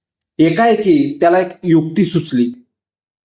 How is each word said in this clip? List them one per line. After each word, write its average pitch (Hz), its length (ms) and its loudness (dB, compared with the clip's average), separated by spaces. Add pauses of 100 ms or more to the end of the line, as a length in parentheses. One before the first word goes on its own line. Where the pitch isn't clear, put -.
(400)
एकाएकी 165 840 2
त्याला 170 180 2
एक 180 80 -2 (160)
युक्ती 165 420 0
सुचली. 123 460 -2 (720)